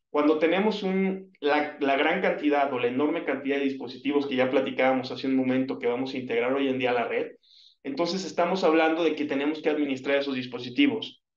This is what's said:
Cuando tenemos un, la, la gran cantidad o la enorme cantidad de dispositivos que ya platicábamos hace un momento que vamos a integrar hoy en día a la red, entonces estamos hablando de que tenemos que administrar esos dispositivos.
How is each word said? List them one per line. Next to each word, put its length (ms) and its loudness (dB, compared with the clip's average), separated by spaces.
Cuando 300 2
tenemos 460 2
un, 560 -2
la, 400 0
la 160 2
gran 240 2
cantidad 520 2
o 60 -2
la 80 0
enorme 380 -2
cantidad 320 -2
de 80 -2
dispositivos 640 -2
que 80 -4
ya 120 4
platicábamos 600 0
hace 160 -8
un 80 2
momento 460 0
que 80 0
vamos 260 -2
a 40 -6
integrar 340 0
hoy 160 0
en 100 0
día 120 2
a 40 2
la 140 0
red, 240 -4
entonces 420 -4
estamos 380 -2
hablando 400 4
de 140 2
que 80 -4
tenemos 360 -2
que 100 0
administrar 480 0
esos 180 -4
dispositivos. 880 -2